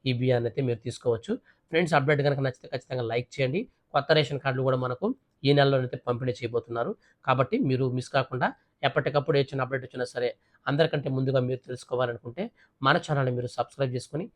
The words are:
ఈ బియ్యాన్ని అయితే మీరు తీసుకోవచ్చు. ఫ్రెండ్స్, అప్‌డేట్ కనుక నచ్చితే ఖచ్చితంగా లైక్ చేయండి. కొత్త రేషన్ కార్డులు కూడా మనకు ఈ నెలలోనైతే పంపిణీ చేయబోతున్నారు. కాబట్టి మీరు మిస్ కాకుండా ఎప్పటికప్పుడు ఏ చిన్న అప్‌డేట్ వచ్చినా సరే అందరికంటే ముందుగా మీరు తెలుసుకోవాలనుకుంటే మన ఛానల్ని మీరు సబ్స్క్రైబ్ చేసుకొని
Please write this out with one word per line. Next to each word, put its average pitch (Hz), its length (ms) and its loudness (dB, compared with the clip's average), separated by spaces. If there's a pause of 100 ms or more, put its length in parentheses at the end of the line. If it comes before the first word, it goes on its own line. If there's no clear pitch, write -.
ఈ 131 80 0
బియ్యాన్ని 120 360 0
అయితే 127 120 -4
మీరు 120 260 -2
తీసుకోవచ్చు. 117 440 -4 (380)
ఫ్రెండ్స్, 165 280 2
అప్‌డేట్ 139 240 4
కనుక 139 180 2
నచ్చితే 135 280 -4
ఖచ్చితంగా 127 440 -6
లైక్ 123 240 -2
చేయండి. 139 260 0 (300)
కొత్త 143 200 0
రేషన్ 143 280 4
కార్డులు 131 240 0
కూడా 131 140 2
మనకు 127 280 -4 (380)
ఈ 139 100 6
నెలలోనైతే 139 440 4 (100)
పంపిణీ 123 240 -2
చేయబోతున్నారు. 117 600 -4 (340)
కాబట్టి 127 340 2
మీరు 131 260 2 (120)
మిస్ 127 120 -6
కాకుండా 135 380 -2 (360)
ఎప్పటికప్పుడు 139 540 0
ఏ 139 60 4
చిన్న 135 220 -4
అప్‌డేట్ 127 220 -6
వచ్చినా 127 180 -6
సరే 123 240 -4 (360)
అందరికంటే 147 440 0
ముందుగా 131 300 0
మీరు 127 280 -2
తెలుసుకోవాలనుకుంటే 123 760 -6 (360)
మన 139 160 4
ఛానల్ని 139 400 0
మీరు 123 200 -4
సబ్స్క్రైబ్ 127 400 -4
చేసుకొని 151 380 -8